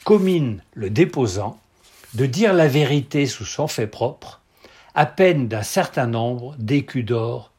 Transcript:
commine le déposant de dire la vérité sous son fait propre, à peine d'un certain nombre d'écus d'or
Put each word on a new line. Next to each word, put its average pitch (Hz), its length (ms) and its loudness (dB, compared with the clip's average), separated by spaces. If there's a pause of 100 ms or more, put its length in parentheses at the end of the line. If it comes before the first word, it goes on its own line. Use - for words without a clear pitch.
commine 175 600 2 (100)
le 104 160 -8
déposant 107 680 0 (540)
de 123 120 0
dire 185 280 2
la 165 140 6
vérité 143 580 0
sous 113 200 -8
son 147 220 -6
fait 110 200 -4
propre, - 540 -8 (520)
à 147 120 4
peine 165 420 2
d'un 107 160 -4
certain - 440 -2
nombre 120 500 -4
d'écus 131 480 -2
d'or 117 540 -4